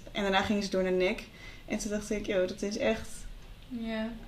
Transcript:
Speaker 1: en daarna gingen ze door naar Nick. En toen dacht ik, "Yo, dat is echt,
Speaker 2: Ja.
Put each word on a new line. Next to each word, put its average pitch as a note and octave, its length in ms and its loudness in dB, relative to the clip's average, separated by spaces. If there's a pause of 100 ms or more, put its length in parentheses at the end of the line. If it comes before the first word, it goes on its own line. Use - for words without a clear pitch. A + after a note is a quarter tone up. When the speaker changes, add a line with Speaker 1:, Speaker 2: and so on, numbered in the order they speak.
(120)
Speaker 1:
en G#3 100 0
daarna G3 200 4
gingen G#3 200 4
ze G3 80 -2
door F#3 120 4
naar F#3 100 4
Nick. F#3 300 4 (440)
En G#3+ 120 -2
toen G#3+ 120 -2
dacht G#3 200 -2
ik, G#3 160 0
"Yo, F#3 200 4
dat G3 160 -4
is G#3 160 -2
echt, A3 300 2 (600)
Speaker 2:
Ja. A3+ 400 -2 (200)